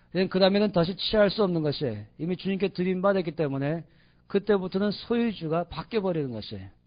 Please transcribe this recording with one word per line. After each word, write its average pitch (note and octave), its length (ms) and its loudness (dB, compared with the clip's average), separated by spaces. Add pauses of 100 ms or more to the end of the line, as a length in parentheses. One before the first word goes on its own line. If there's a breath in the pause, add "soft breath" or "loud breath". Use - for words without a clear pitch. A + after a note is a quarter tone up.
(300 soft breath)
그 F#3+ 100 0
다음에는 G3+ 320 4
다시 F3 240 2
취할 G#3 340 4
수 G#3+ 140 0
없는 E3+ 180 0
것이에요. B2+ 420 -2 (140)
이미 E3+ 180 -4
주님께 G3 320 -2
드림받았기 F#3 640 0
때문에 C#3+ 520 -2 (420 soft breath)
그때부터는 G3 640 0
소유주가 F#3 760 -2
바뀌어버리는 E3+ 680 -4
것이에요. G#2 360 -10 (180)